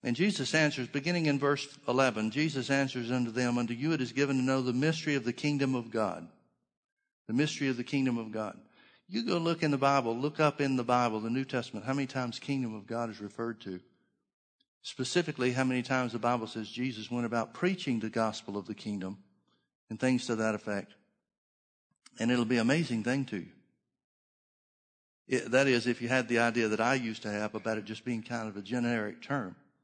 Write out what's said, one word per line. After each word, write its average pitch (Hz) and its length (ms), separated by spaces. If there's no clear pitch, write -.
And 120 120
Jesus 160 400
answers, 147 320
beginning 160 400
in 143 100
verse 139 300
eleven, 117 440
Jesus 135 400
answers 127 400
unto 123 180
them, 123 300
"Unto 120 140
you 135 180
it 151 100
is 123 120
given 139 240
to 131 60
know 135 180
the 123 120
mystery 151 420
of 123 100
the 117 80
kingdom 139 420
of 117 160
God." 90 360
The 110 60
mystery 143 340
of 127 100
the 120 60
kingdom 131 340
of 110 140
God. 107 280
You 220 180
go 190 120
look 165 240
in 156 100
the 143 60
Bible, 131 400
look 147 220
up 151 200
in 139 160
the 123 80
Bible, 120 360
the 110 100
New 131 160
Testament, 117 400
how 131 80
many 139 140
times 123 320
kingdom 131 340
of 104 140
God 117 220
is 101 120
referred 110 400
to. 92 180
Specifically, 131 680
how 127 140
many 127 180
times 127 300
the 117 60
Bible 120 280
says 107 200
Jesus 117 440
went 120 160
about 113 260
preaching 175 460
the 107 100
gospel 107 480
of 98 80
the 110 80
kingdom 101 460
and 110 100
things 127 260
to 120 120
that 110 180
effect. 101 400
And 113 120
it'll 123 140
be 120 100
an 117 60
amazing 123 420
thing 131 220
to 110 120
you. 85 140
It, 120 240
that 135 160
is, 120 180
if 120 160
you 120 60
had 127 200
the 117 120
idea 117 300
that 107 120
I 123 140
used 113 260
to 110 80
have 104 240
about 110 240
it 107 80
just 110 180
being 117 200
kind 113 260
of 101 80
a 107 60
generic 117 580
term. 117 340